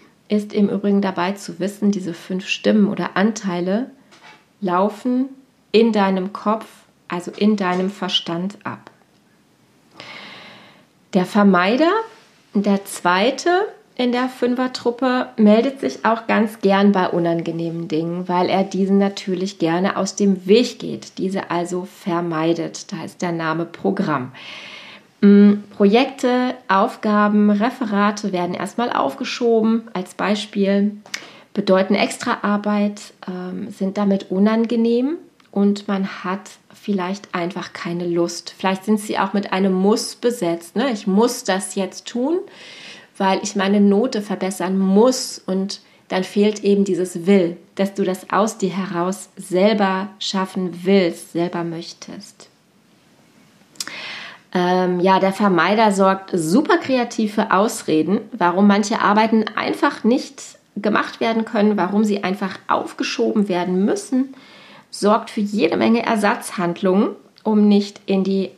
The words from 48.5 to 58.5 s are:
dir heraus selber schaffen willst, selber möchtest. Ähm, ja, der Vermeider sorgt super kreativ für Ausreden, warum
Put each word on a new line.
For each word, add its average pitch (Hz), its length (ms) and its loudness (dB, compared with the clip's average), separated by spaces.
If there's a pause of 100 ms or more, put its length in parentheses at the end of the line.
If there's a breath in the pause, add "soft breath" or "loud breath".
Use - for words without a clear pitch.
dir 190 120 -2
heraus 180 640 -4
selber 202 720 0 (100)
schaffen 185 640 -4
willst, 180 500 0
selber 175 300 -4
möchtest. - 840 -14 (2000 loud breath)
Ähm, 180 460 2
ja, 185 200 4
der 190 120 2
Vermeider 202 600 4
sorgt 190 420 2
super 202 440 2
kreativ 240 560 -2
für 208 180 -2
Ausreden, 185 680 2 (120)
warum 185 340 2